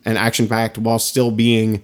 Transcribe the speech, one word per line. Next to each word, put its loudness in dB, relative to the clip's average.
and -2
action-packed 0
while 0
still 0
being 2